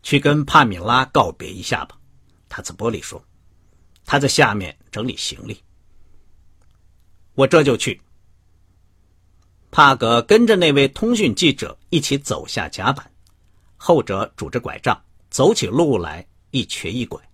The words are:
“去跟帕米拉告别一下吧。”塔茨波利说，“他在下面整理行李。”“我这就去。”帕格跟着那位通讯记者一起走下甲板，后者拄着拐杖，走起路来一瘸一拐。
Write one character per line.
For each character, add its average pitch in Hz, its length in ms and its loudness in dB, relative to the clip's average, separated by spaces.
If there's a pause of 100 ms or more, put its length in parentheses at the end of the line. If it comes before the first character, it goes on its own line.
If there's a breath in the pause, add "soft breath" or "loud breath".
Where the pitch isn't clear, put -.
“去 - 160 0
跟 147 260 2
帕 147 200 4
米 98 140 -4
拉 120 280 0
告 104 240 0
别 - 220 -14
一 - 100 -14
下 82 220 -6
吧。” - 140 -20 (500)
塔 - 140 -16
茨 - 100 -14
波 113 180 -4
利 101 120 -8
说 - 200 -16 (840)
，“他 - 140 0
在 143 80 0
下 123 280 2
面 92 220 -10 (140)
整 110 160 -8
理 117 100 -8
行 - 300 -10
李。 107 160 -14 (1700)
”“我 135 100 4
这 151 160 6
就 131 140 2
去。” - 240 -6 (1700)
帕 143 240 6
格 117 280 2
跟 226 240 6
着 220 100 4
那 165 160 4
位 139 160 4
通 226 260 -2
讯 190 200 0
记 156 180 2
者 - 260 -8 (120)
一 160 100 2
起 139 160 -2
走 80 300 -6
下 87 220 -8
甲 98 240 -4
板， 143 200 -10 (640)
后 165 260 2
者 98 340 -6
拄 - 120 -12
着 - 100 -6
拐 71 200 -10
杖， - 200 -2 (300)
走 151 240 2
起 147 140 -2
路 135 320 0
来 82 280 -10 (240)
一 127 140 -4
瘸 - 260 -10
一 117 140 -6
拐。 - 160 -12 (140)